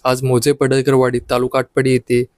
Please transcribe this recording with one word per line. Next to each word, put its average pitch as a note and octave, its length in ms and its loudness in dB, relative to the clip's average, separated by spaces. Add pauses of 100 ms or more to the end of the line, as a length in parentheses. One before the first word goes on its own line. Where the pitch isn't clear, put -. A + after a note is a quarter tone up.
आज B2+ 200 -2
मोजे B2+ 280 0
पडळकरवाडी, C3 680 0 (100)
तालुका B2+ 300 -2
आटपाडी C3 320 -2
येथे B2 320 0 (140)